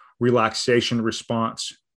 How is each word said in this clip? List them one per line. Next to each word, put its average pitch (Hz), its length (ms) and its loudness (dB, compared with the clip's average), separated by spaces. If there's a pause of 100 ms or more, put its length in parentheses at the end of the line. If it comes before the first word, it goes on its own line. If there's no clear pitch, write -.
(200)
relaxation 120 840 2
response, 113 760 -4 (220)